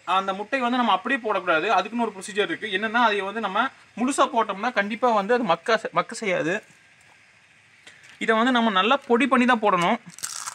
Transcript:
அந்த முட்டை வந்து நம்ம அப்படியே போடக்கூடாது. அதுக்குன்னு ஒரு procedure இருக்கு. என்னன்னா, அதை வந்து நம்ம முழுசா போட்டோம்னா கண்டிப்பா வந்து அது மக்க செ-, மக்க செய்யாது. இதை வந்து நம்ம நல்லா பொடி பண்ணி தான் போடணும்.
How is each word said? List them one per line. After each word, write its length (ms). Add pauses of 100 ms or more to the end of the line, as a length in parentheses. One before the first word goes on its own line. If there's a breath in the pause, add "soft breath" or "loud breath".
அந்த 280
முட்டை 280
வந்து 160
நம்ம 160
அப்படியே 280
போடக்கூடாது. 460
அதுக்குன்னு 380
ஒரு 140
procedure 200
இருக்கு. 280
என்னன்னா, 360
அதை 180
வந்து 200
நம்ம 300 (260 soft breath)
முழுசா 380
போட்டோம்னா 380
கண்டிப்பா 380
வந்து 240
அது 80
மக்க 400
செ-, 80
மக்க 240
செய்யாது. 500 (1500 loud breath)
இதை 180
வந்து 160
நம்ம 180
நல்லா 260
பொடி 300
பண்ணி 200
தான் 140
போடணும். 400 (540)